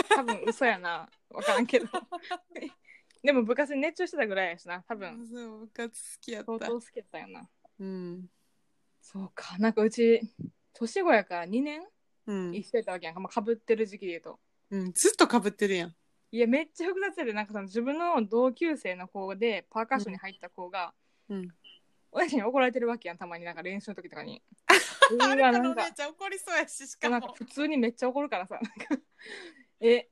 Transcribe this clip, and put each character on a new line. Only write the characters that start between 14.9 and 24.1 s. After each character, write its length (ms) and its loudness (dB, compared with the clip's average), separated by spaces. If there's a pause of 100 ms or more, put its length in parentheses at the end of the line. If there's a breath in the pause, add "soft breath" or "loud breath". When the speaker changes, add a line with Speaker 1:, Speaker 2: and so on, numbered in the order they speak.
Speaker 2:
ず 180 4
っ 20 2
と 160 6
被 200 2
っ 40 -6
て 160 0
る 80 0
や 100 -2
ん。 100 -14 (340)
Speaker 1:
い 80 -8
や、 80 4
め 160 4
っ 100 -8
ち 120 -6
ゃ 40 -2
複 120 -2
雑 180 -4
や 80 -2
で。 60 -4
な 100 -4
ん 40 -8
か 60 -16
そ 60 -6
の、 60 -8
自 180 -4
分 160 -2
の 280 0
同 260 2
級 240 -2
生 180 -6
の 120 -12
子 300 -8
で、 340 -2
パ 100 -4
ー 60 -2
カ 100 0
ッ 40 2
シ 60 -6
ョ 20 -8
ン 40 -8
に 60 -10
入 140 -12
っ 80 -20
た 100 -16
子 200 -14
が、 240 -6 (340)
Speaker 2:
う 60 -6
ん。 40 -4
う 40 -6
ん。 60 -8 (640)
Speaker 1:
お 100 -2
姉 80 2
ち 60 -4
ゃ 20 4
ん 40 2
に 40 0
怒 140 0
ら 80 6
れ 60 2
て 80 0
る 80 0
わ 100 -2
け 100 -10
や 60 -8
ん、 40 -20
た 80 -12
ま 120 -10
に。 60 -14
な 80 -8
ん 20 -10
か 80 -12
練 180 -6
習 120 -12
の 20 -10
時 140 -16
と 80 -16